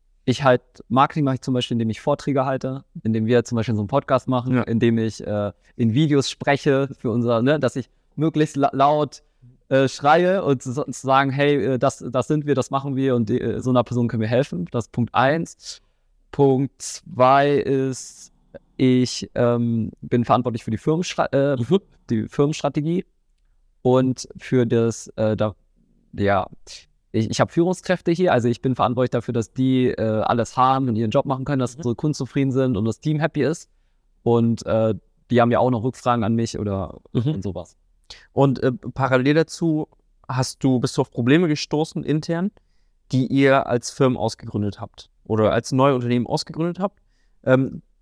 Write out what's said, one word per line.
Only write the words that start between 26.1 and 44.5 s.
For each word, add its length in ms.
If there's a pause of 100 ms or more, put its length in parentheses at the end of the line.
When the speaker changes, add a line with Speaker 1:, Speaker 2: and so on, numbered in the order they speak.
Speaker 1:
ja, 340 (640)
ich, 180
ich 100
habe 120
Führungskräfte 600
hier, 220
also 160
ich 120
bin 140
verantwortlich 360
dafür, 220
dass 200
die, 340
äh, 140
alles 560
haben 320
und 60
ihren 160
Job 140
machen 200
können, 140
dass 160
Speaker 2:
Mhm. 40
Speaker 1:
unsere 160
Kunden 200
zufrieden 360
sind 260
und 80
das 140
Team 200
happy 240
ist. 260 (540)
Und, 420
äh, 300 (360)
die 100
haben 100
ja 80
auch 120
noch 120
Rückfragen 400
an 120
mich 240
oder 400 (140)
Speaker 2:
Mhm. 220
Speaker 1:
und 80
sowas. 340 (560)
Speaker 2:
Und, 280
äh, 100
parallel 640
dazu 520 (400)
hast 360
du, 160
bist 180
du 40
auf 100
Probleme 360
gestoßen 560
intern, 480 (600)
die 160
ihr 400
als 240
Firmen 260
ausgegründet 640